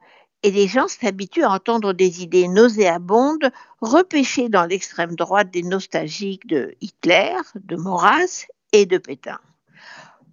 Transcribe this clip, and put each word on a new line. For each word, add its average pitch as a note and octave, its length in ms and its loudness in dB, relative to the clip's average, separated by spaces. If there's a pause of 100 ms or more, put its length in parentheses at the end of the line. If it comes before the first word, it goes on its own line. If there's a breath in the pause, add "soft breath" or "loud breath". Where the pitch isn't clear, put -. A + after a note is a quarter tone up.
(440 soft breath)
et G#3 80 2
les G3 160 2
gens B3 200 0
s'habituent G3+ 580 -4
à A3 40 2
entendre G#3 440 -2
des F3+ 280 0
idées F3 260 2
nauséabondes G#3+ 1000 2 (320 loud breath)
repêchées C4+ 680 0
dans F#3+ 180 2
l'extrême E3+ 500 -6
droite F#3 340 0
des F3+ 140 -6
nostalgiques F#3 840 -6
de C3 360 -4
Hitler, - 520 0 (220)
de F#3+ 200 -12
Maurras F#3+ 680 0 (260)
et G#3 140 6
de F3+ 140 -2
Pétain. C#3 400 -14 (920 loud breath)